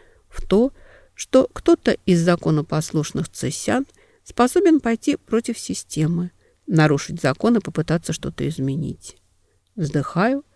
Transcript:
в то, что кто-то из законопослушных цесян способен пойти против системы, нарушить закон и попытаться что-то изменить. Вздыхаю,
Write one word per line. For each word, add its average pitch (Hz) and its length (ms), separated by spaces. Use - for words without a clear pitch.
в - 140
то, 233 320
что - 380
кто-то - 540
из 175 160
законопослушных 156 1080
цесян 214 560
способен 320 560
пойти 233 380
против 226 420
системы, 170 720
нарушить 156 560
закон 220 360
и - 20
попытаться 160 540
что-то - 340
изменить. - 680
Вздыхаю, 180 680